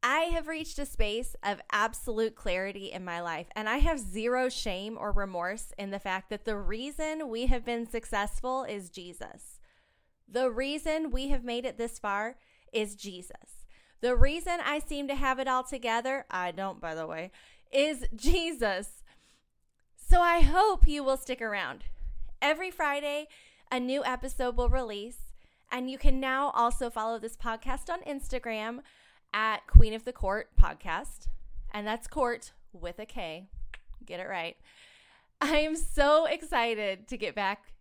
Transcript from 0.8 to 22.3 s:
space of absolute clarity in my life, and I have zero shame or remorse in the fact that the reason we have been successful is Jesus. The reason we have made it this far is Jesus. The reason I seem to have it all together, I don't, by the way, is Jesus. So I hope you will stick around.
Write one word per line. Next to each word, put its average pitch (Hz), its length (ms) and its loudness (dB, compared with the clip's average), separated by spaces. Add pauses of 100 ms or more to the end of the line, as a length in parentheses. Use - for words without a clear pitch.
space 220 580 -2
of 202 160 -4 (120)
absolute 220 640 -2
clarity 196 560 -6
in 185 120 -10
my 170 160 -6
life, 170 360 -8
and 214 120 -6
I 226 120 0
have 320 200 4
zero 233 480 -2
shame 214 500 -6
or 208 140 -6
remorse 196 680 -2
in 196 120 -8
the 196 100 -8
fact 190 300 -6
that 208 160 -8
the 220 100 -2
reason 285 720 -4
we 233 180 -2
have 247 180 4
been 233 240 -6
successful 233 760 -4
is 196 260 -10
Jesus. - 680 -16 (680)
The 247 240 0
reason 302 580 -2
we 262 200 -2
have 262 140 4
made 240 220 -6
it - 120 -8
this 233 220 -8
far 214 360 -4 (360)
is 208 240 -2
Jesus. - 680 -16 (340)
The 247 160 2
reason 320 480 6
I 294 160 -2
seem 285 280 -6
to 277 80 -4
have 262 240 0
it 262 80 -2
all 254 160 0
together, 247 680 -4
I 180 220 -4
don't, 190 280 -8
by 160 140 -8
the 160 140 -8
way, 165 240 -10 (400)
is 277 340 0 (100)
Jesus. 240 880 0 (920)
So - 260 8
I 339 200 4
hope 359 460 8
you 294 160 0
will 269 140 0
stick 247 240 -8
around. 202 440 -6 (560)